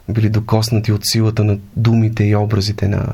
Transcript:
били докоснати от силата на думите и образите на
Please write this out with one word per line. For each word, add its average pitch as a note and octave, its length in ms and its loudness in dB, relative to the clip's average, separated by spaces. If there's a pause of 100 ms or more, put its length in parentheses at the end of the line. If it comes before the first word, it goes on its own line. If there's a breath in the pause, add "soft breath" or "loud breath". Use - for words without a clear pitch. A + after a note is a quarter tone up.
били A2 200 0
докоснати G#2+ 600 0
от G2+ 120 -2
силата A2 400 0
на G#2 140 2 (180)
думите A2+ 480 2
и G#2 120 2
образите G#2 520 0
на F#2+ 260 -2